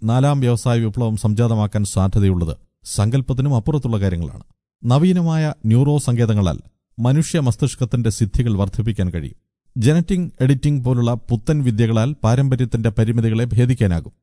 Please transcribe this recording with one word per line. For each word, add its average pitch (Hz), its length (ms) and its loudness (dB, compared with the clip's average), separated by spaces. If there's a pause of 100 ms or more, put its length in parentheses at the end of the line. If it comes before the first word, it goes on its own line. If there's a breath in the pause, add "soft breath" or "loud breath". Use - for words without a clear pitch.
നാലാം 131 380 2
വ്യവസായ 120 380 0
വിപ്ലവം 113 380 -2
സംജാതമാക്കാൻ 107 680 0
സാധ്യതയുള്ളത് 95 680 0 (320)
സങ്കല്പത്തിനും 127 680 -2
അപ്പുറത്തുള്ള 120 460 -2
കാര്യങ്ങളാണ്. 85 440 -4 (380)
നവീനമായ 160 720 2 (140)
ന്യൂറോ 139 320 4
സങ്കേതങ്ങളാൽ 110 600 0 (400)
മനുഷ്യ 143 420 0
മസ്തിഷ്കത്തിന്റെ 123 720 -2
സിദ്ധികൾ 113 460 -2
വർദ്ധിപ്പിക്കാൻ 98 540 -2
കഴിയും. 78 260 -8 (400)
ജനറ്റിക് 165 540 0 (100)
എഡിറ്റിംഗ് 139 440 0
പോലുള്ള 123 300 0 (100)
പുത്തൻ 143 380 -2
വിദ്യകളാൽ 113 500 0
പാരമ്പര്യത്തിന്റെ 120 800 0
പരിമിതികളെ 113 540 0
ഭേദിക്കാനാകും. 113 680 0 (100)